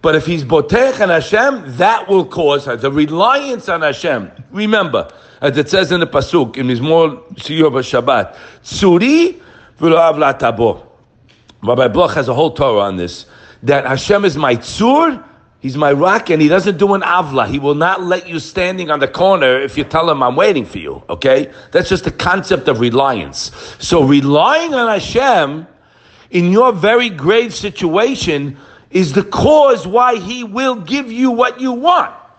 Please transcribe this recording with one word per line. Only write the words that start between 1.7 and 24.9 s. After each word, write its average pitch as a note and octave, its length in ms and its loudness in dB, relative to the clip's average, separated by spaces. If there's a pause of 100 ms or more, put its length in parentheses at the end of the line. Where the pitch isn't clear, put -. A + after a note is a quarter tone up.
that G#3 320 0
will F#3+ 160 2
cause C#3+ 400 0
the C3 260 -4
reliance G3 760 0
on E3+ 120 -2
Hashem. C#3+ 500 -4 (180)
Remember, F#3+ 600 -2 (320)
as C#3 160 0
it D3 120 -2
says F#3+ 220 2
in F3+ 80 2
the E3 80 0
Pasuk, C#3 500 0
in C3 100 -2
Mizmor D3 520 0 (160)
Siyur D#3 360 0
B'Shabbat, B2 640 -2 (280)
"Tzuri C4 760 2 (400)
v'lo D#3+ 180 4
avla D3+ 420 2
tabo." A2+ 460 0 (800)
Rabbi B2 240 2
Bloch E3 260 0
has C3+ 140 -2
a B2+ 60 -4
whole D3+ 180 0
Torah C3 300 0
on G2 140 -4
this, F2 300 -8 (380)
that C3+ 220 0
Hashem E3 400 0
is D3+ 120 0
my C#3 180 2
tzur, C4+ 680 0 (360)
he's C3 180 -8
my D3 160 2
rock, F#3 360 0
and D#3 120 2
he D3+ 60 4
doesn't F#3 300 2
do G3+ 160 2
an G3 80 0
avla. D3 460 0
He C3 100 -6
will C#3+ 180 0
not F3+ 280 -2
let F3+ 240 -4
you E3 120 -8
standing F#3 520 -6
on D3 80 -2
the C3+ 80 0
corner D#3+ 520 2
if C3+ 180 -6
you D3 60 -4
tell E3 260 0
him, C#3+ 120 0
"I'm B2+ 140 0
waiting E3 300 2
for - 120 -16
you," C#2+ 320 -10
okay? C3 420 0 (200)
That's F3+ 180 0
just F#3 140 -2
the - 80 -4
concept F3+ 560 -2
of B2+ 120 0
reliance. A#2+ 720 -2 (280)
So E3+ 240 2
relying D#3 720 2
on A#3+ 120 0
Hashem F3+ 800 0 (600)